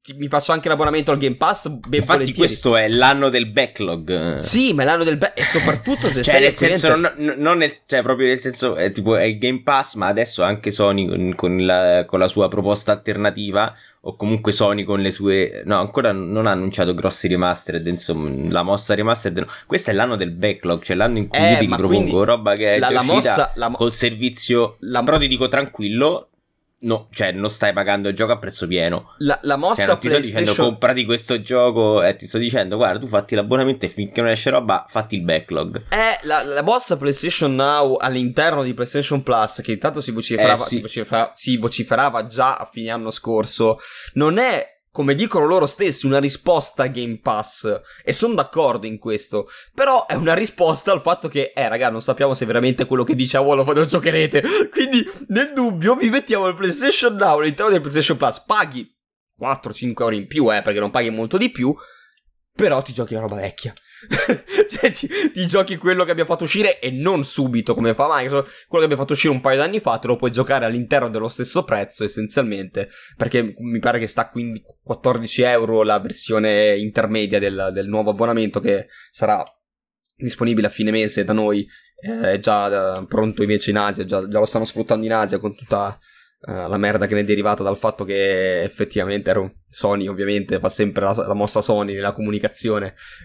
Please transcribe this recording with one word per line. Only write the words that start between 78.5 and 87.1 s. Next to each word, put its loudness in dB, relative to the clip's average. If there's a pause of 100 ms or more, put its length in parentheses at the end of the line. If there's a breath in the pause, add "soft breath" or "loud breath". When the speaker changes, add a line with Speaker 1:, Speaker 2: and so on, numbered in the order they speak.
Speaker 1:
che 0 (240 soft breath)
sarà 0 (720)
disponibile 0
a -10
fine -2
mese 0
da -2
noi, 0 (340 soft breath)
eh, -2
è 0
già, 0
eh, -12
pronto -2
invece 0
in 2
Asia, -2
già, -4
già 0
lo 4
stanno -2
sfruttando -2
in -2
Asia 0
con -8
tutta, -4 (480 soft breath)
eh, -10
la -6
merda 0
che -2